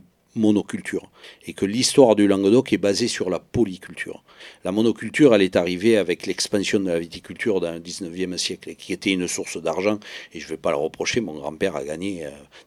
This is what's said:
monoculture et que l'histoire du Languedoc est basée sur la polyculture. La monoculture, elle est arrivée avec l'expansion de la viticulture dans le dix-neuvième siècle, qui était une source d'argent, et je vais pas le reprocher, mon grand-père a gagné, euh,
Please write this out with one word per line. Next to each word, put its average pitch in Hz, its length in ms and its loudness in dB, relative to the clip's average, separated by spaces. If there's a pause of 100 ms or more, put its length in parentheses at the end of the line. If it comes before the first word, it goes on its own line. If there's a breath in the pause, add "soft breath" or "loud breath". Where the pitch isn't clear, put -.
(360)
monoculture 107 760 0 (360 loud breath)
et - 80 -10
que 101 120 -2
l'histoire 117 480 4
du 101 140 6
Languedoc 98 440 4
est 98 60 2
basée 101 300 0
sur 92 220 -4
la 85 100 -4
polyculture. - 800 -6 (420 loud breath)
La 90 80 -4
monoculture, 113 640 4
elle 101 80 6
est 92 140 2
arrivée 90 400 2
avec 87 280 0
l'expansion 101 560 -2
de 92 80 -2
la 85 100 0
viticulture 90 640 -4
dans 85 120 -4
le 82 80 -10
dix-neuvième 87 580 -8
siècle, - 380 -8
qui - 160 -12
était 92 180 -2
une 90 160 0
source 87 340 -8
d'argent, 92 380 -2 (340 loud breath)
et 82 80 -14
je 71 60 -14
vais 78 100 -8
pas 87 140 -2
le 76 60 0
reprocher, 78 440 -4
mon 80 140 -6
grand-père 78 420 -6
a 67 80 -6
gagné, 82 400 -8
euh, 71 60 -10 (360 soft breath)